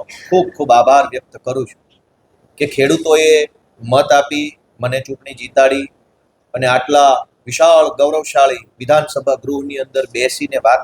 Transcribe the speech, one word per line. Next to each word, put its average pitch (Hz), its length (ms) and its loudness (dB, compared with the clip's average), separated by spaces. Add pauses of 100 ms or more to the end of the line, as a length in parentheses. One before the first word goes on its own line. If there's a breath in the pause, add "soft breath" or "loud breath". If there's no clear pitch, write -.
(160)
ખૂબ - 400 -2
ખૂબ 131 220 0
આભાર 135 360 4
વ્યક્ત 127 320 -14
કરું 127 240 -6
છું - 120 -20 (760)
કે 147 160 -4
ખેડૂતોએ 156 560 2 (520)
મત 139 360 2
આપી, 147 300 -2 (340)
મને 127 240 -4
ચૂંટણી 135 360 -16
જીતાડી 135 440 0 (680)
અને 127 200 -4
આટલા 143 380 2 (360)
વિશાળ 160 420 2 (120)
ગૌરવશાળી 143 600 0 (200)
વિધાનસભા 139 640 -2
ગૃહની 139 400 -8
અંદર 135 200 -4 (120)
બેસીને 131 500 -4
વાત 123 160 2